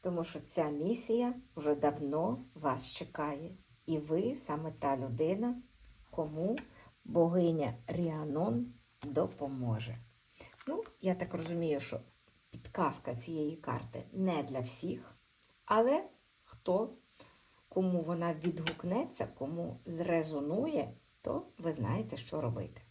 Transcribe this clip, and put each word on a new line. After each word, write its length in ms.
Тому 220
що 160
ця 300
місія 640
вже 200
давно 640
вас 360
чекає. 600
І 120
ви 380
саме 360
та 260
людина, 640
кому 460
богиня 680
Ріанон 880
допоможе. 960
Ну, 160
я 140
так 180
розумію, 460
що 200
підказка 680
цієї 400
карти 480
не 300
для 160
всіх, 580
але 440
хто, 520
кому 320
вона 320
відгукнеться, 960
кому 480
зрезонує, 1080
то 240
ви 160
знаєте, 440
що 240
робити. 500